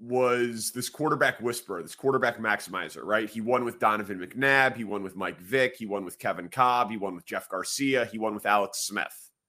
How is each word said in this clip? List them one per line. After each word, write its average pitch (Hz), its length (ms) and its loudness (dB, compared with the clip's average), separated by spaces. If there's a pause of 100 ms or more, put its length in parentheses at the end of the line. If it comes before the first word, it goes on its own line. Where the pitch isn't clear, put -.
was 120 680 2
this 123 160 -6
quarterback 147 540 0
whisperer, 107 400 -4
this 80 140 -12
quarterback 127 420 2
maximizer, 90 680 -4
right? 107 260 0
He 113 120 -8
won 120 240 2
with 117 140 -6
Donovan 107 400 2
McNabb. 131 580 4
He 117 80 -6
won 98 180 -4
with 92 140 -10
Mike 87 240 -4
Vick. 123 340 0
He 113 100 -10
won 98 200 -4
with 87 120 -12
Kevin 87 300 -4
Kolb. 123 420 2
He 113 60 -4
won 95 200 -4
with 87 100 -16
Jeff - 240 -6
Garcia. 127 560 0
He 104 120 -10
won 110 160 0
with 101 120 -8
Alex 101 340 2
Smith. - 500 -6 (200)